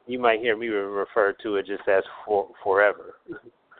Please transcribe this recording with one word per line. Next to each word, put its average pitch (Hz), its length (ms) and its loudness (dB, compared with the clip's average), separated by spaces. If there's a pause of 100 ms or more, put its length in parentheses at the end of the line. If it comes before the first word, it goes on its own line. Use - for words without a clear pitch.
you 123 120 -6
might 113 220 2
hear 113 180 0
me 117 100 -6
re-, 107 80 -2
refer 101 560 0 (100)
to 107 140 -2
it 95 100 -2
just 98 220 -8
as 98 160 4 (220)
for, 104 220 0 (140)
forever. 101 520 2 (140)
<laughs> - 100 -12 (420)